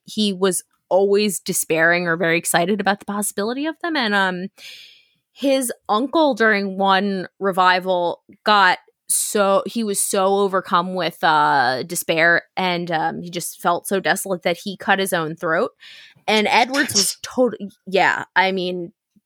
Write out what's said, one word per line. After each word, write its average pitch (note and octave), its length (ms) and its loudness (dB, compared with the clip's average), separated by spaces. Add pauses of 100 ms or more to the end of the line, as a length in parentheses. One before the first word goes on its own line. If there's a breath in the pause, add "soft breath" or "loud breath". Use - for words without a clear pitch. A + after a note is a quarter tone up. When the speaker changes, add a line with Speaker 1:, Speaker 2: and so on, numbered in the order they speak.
Speaker 1:
he G#3 280 -2
was F#3 300 0 (260)
always G3+ 500 2
despairing E3+ 680 0
or E3+ 120 0
very E3+ 200 0
excited F3 420 -2
about G3+ 200 -2
the - 60 -18
possibility G#3 600 -6
of D#4+ 160 -6
them. E4+ 140 -6
And, A3+ 180 -2
um, F#3+ 340 -2 (840 loud breath)
his C4+ 400 -2 (160)
uncle C4+ 480 2
during G3+ 420 0
one G3 500 0 (120)
revival F#3 840 2 (220)
got G3 340 4 (320)
so, G3 560 2
he A3+ 180 -4
was G3+ 160 -4
so G3 400 2
overcome F#3 540 0
with, F3 300 -4
uh, D3 600 2
despair, E3+ 600 0 (120)
and, F3 360 -2
um, D#3+ 300 -2
he F3 80 -12
just E3+ 320 -10
felt F3 260 -2
so G3 120 -2
desolate F3+ 440 -4
that F3 140 0
he F#3+ 200 -10
cut G3 220 0
his F#3+ 140 -2
own E3 220 -4
throat. F3 360 -2 (560 loud breath)
And G#3+ 200 2
Edwards B3+ 460 2
was - 80 2 (140)
Speaker 2:
Jesus. - 80 -20
Speaker 1:
tot-, B3 320 0 (320)
yeah, F3 380 2 (100)
I F#3+ 160 2
mean, F3+ 400 -6 (340)